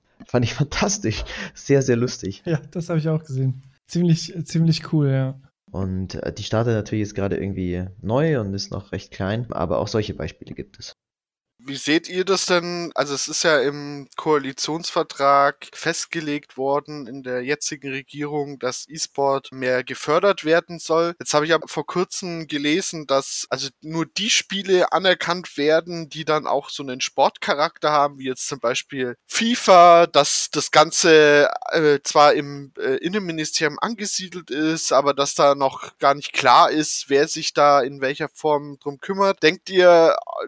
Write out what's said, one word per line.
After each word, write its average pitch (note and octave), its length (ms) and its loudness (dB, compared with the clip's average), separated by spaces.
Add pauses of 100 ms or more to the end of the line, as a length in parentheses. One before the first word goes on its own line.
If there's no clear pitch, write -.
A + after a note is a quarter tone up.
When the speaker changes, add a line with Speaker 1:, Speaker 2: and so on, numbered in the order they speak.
(260)
Speaker 1:
Fand B2 180 0
ich A2 100 -2
<laughs> - 20 -12
fantastisch. - 680 -4 (300)
Sehr, C#3 300 0
sehr B2+ 120 2
lustig. A#2 500 -6
Speaker 2:
Ja, D#3+ 140 -2 (120)
das E3+ 180 -8
habe E3 100 0
ich D#3 80 -2
auch D#3+ 160 -2
gesehen. C3 400 -4 (240)
Ziemlich, E3+ 460 0 (100)
ziemlich E3 480 0
cool, D3 180 2
ja. C3+ 300 -2 (320)
Speaker 1:
Und, F#2 420 -6
äh, - 180 -6
die G#2 120 -10
startet A2+ 320 0
natürlich G#2+ 320 -4
jetzt G2+ 80 -12
gerade G2 200 -2
irgendwie F#2 520 -6 (120)
neu C3+ 400 0
und G2 140 -6
ist G2 160 -8
noch F#2 220 -10
recht - 200 -10
klein, A2 400 -6
aber E2 280 -2
auch G#2+ 80 -2
solche G#2+ 260 -4
Beispiele - 400 -12
gibt - 240 -16
es. - 160 -18 (720)
Speaker 3:
Wie C#3 120 -10
seht D#3+ 320 -2
ihr F#3 160 -4
das F#3 200 0
denn? F3 480 -2
Also C#3+ 200 -2
es C3+ 160 -6
ist - 140 -4
ja D#3 160 4
im C#3+ 580 -6
Koalitionsvertrag C#3+ 1600 0
festgelegt D#3 840 -6
worden C#3+ 500 -6
in C3+ 160 -14
der B2+ 180 -6
jetzigen C#3+ 480 -6
Regierung, C#3+ 720 -8
dass - 300 -6
E-Sport C#3 640 -4
mehr B2+ 320 -2
gefördert F3+ 580 -2
werden E3 360 0
soll. E3+ 400 -2
Jetzt - 140 -6
habe D3+ 120 2
ich E3 80 2
aber D#3 160 -2
vor D#3 160 -6
kurzem E3+ 640 -6
gelesen, D3+ 600 -4
dass - 420 -2
also C3+ 200 -6 (120)
nur D#3+ 240 -6
die G3 240 -6
Spiele F#3+ 640 0
anerkannt F3 640 -2
werden, D#3+ 540 -2
die D#3 160 -12
dann D#3 220 -2
auch C3+ 220 -2
so - 140 -10
einen C3 160 -10
Sportcharakter - 920 -2
haben, C#3+ 260 0
wie C3+ 80 -12
jetzt C3 240 -4
zum C#3 100 -10
Beispiel B2+ 560 -4 (100)
fifa, F3 840 6
dass - 440 2
das D3 200 -4
Ganze, D3+ 800 6 (220)
äh, D3 320 2
zwar D3 300 6
im, C#3+ 440 -6
äh, C3 200 -2
Innenministerium D#3+ 800 -4
angesiedelt F#3 720 -6
ist, D#3 400 -2
aber C#3 220 4
dass C#3 200 -2
da C#3+ 220 4
noch - 440 -4
gar C#3 140 4
nicht C#3+ 200 -8
klar C3+ 380 6
ist, D3+ 360 -2
wer C#3+ 220 4
sich - 240 -6
da C#3+ 260 6
in C3+ 220 -4
welcher C#3+ 260 -4
Form D3 540 -4
drum C#3+ 180 -10
kümmert. G3 440 0
Denkt F3+ 260 2
ihr, F3 480 8 (300)